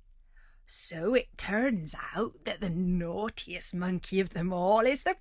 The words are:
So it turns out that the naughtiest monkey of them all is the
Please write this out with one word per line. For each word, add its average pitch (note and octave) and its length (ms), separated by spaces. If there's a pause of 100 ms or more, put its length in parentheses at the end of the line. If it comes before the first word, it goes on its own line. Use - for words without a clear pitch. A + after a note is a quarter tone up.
(640)
So E3+ 480
it - 240
turns G3+ 580 (180)
out G3 300
that - 160
the F#3+ 100
naughtiest F3 1040
monkey F3+ 460
of F#3+ 120
them F3 200
all F#3 300
is B3+ 220
the F#4 180